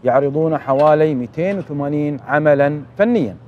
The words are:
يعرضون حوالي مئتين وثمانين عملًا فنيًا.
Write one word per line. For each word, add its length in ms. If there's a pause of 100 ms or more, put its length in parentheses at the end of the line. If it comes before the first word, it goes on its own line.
يعرضون 540
حوالي 580
مئتين 440
وثمانين 680
عملًا 540 (160)
فنيًا. 380 (120)